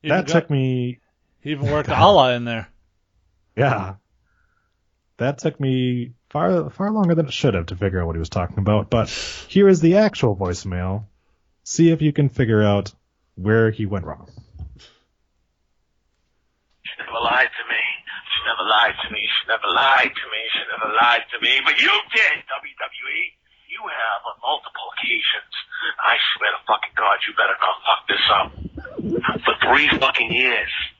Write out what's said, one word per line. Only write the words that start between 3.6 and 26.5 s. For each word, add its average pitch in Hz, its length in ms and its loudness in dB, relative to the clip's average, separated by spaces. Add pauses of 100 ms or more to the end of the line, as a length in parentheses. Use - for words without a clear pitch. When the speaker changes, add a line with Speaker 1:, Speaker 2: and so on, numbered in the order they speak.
Speaker 2:
That 135 200 -2
took 151 220 -4
me 127 540 -2 (160)
far, 160 400 0
far 202 200 -4
longer 196 240 2
than 160 120 2
it 131 60 -10
should 120 220 2
have 85 120 -2
to 90 100 -10
figure 92 240 0
out 87 60 0
what 82 100 -4
he 82 40 -4
was 80 100 -4
talking 95 280 -4
about, 101 320 2
but 113 180 2
here - 600 2
is 180 120 6
the 170 180 6
actual 170 380 2
voicemail. 92 680 -4 (580)
See 165 280 4
if 156 120 2
you 151 100 2
can 143 180 2
figure 110 320 2
out 101 300 2 (440)
where 110 340 2
he 107 160 -6
went 95 200 -6
wrong. - 220 -14 (2750)
Speaker 3:
Well, - 140 -6
I 131 200 2 (1160)
lied 107 420 0
to - 80 -10
me. 104 140 -6
She - 220 -2
never 110 200 -2
lied 113 440 2
to - 180 -10
me. 110 120 -8 (100)
She - 180 -4
never 107 240 -6
lied 117 380 2
to 117 80 -10
me. 131 240 2
But - 160 2
you - 120 4 (200)
did, 214 240 2 (120)
W - 280 -10
W - 320 -12
E. - 140 -6 (480)
You - 160 -14
have 113 400 -4
on - 160 -10
multiple - 440 -6 (120)
occasions. - 560 -4 (480)
I - 160 2 (160)
swear - 160 -2